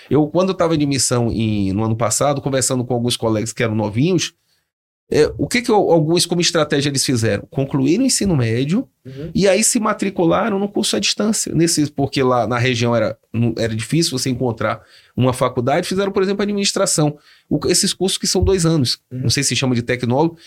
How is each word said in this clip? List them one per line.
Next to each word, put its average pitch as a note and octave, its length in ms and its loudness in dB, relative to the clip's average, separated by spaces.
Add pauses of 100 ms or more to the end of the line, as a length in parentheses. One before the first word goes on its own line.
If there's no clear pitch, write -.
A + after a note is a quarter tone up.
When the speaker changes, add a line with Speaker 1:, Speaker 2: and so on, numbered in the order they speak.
Speaker 1:
Eu, D3 180 2
quando F3 220 0
eu F#3 60 -2
tava E3 220 0
de D3 80 0
missão B2 460 0
em, G#2 400 0
no G#2 140 0
ano A2+ 100 0
passado, A#2 460 0
conversando C3 420 -2
com B2 100 -4
alguns A#2+ 220 -2
colegas A2 380 -2
que B2 100 -2
eram A2 120 0
novinhos, A2+ 580 0 (760)
é, - 260 4
o - 100 -2
que A#3+ 140 0
que B3 80 -2
eu, A3 60 4
alguns, E3 500 2
como F3 160 -2
estratégia, D3+ 480 0
eles C#3 160 -2
fizeram? A2 460 0
Concluíram C#3 520 0
o C4+ 40 2
ensino G3 280 0
médio C3+ 520 0 (180)
Speaker 2:
Uhum. C3+ 300 -12
Speaker 1:
e F#3 120 2
aí A3 160 4
se - 160 0
matricularam G3 760 0
no G3+ 100 -2
curso G#3+ 280 -2
à G#3+ 40 0
distância. - 540 -2
Nesse, D#3 380 2
porque C#3 320 -2
lá B2 240 2
na B2 100 0
região A#2+ 380 0
era, G#2+ 200 0 (160)
não, A2+ 240 0
era A2+ 200 -2
difícil C3 420 -2
você C3 140 -2
encontrar A2+ 500 -2 (340)
uma B2 160 2
faculdade, C3 560 0
fizeram, G3 240 -2
por G3 120 0
exemplo, G3 180 -2
administração. G3+ 760 0 (320)
O, D3+ 200 0
esses F3 260 0
cursos F#3+ 240 -2
que - 80 -8
são F#3 180 0
dois F#3 220 2
anos. D#3+ 340 2 (120)
Speaker 2:
Uhum. B2+ 100 -8
Speaker 1:
Não B2+ 80 -2
sei C#3 140 0
se C3 120 -2
chama B2+ 200 0
de A#2 80 0
tecnólogo, B2+ 640 0